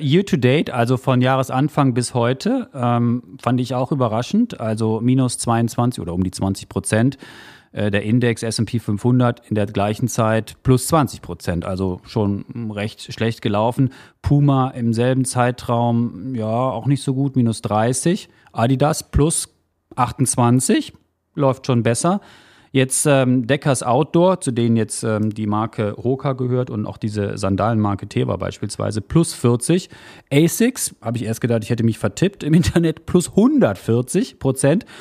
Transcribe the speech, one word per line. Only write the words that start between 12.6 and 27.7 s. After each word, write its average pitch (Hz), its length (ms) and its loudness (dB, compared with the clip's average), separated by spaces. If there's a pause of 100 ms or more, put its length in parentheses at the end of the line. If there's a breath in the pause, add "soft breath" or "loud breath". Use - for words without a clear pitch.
recht 104 420 -8
schlecht 113 280 -4
gelaufen. 117 500 0 (300 loud breath)
Puma 139 480 2
im 117 240 -2
selben 127 320 2
Zeitraum, 120 1120 -2
ja, 110 120 -4
auch 117 400 -2
nicht 139 160 0
so 135 120 -2
gut, 135 200 -2
minus 117 280 0
dreißig. 120 680 0 (240 soft breath)
Adidas 135 580 0
plus - 380 0 (480)
achtundzwanzig, 127 960 2 (420)
läuft 135 320 0
schon 120 160 2
besser. 170 380 0 (540 loud breath)
Jetzt, 131 320 0
ähm, 127 400 2
Deckers 139 360 0
Outdoor, 170 580 2
zu 143 100 -4
denen 117 260 2
jetzt, 110 280 -2
ähm, 110 300 0
die 107 120 -6
Marke 107 560 -2
Hoka 135 300 -2
gehört 123 380 -2
und 104 160 -4
auch 98 100 -10
diese 104 400 -4
Sandalenmarke 101 680 0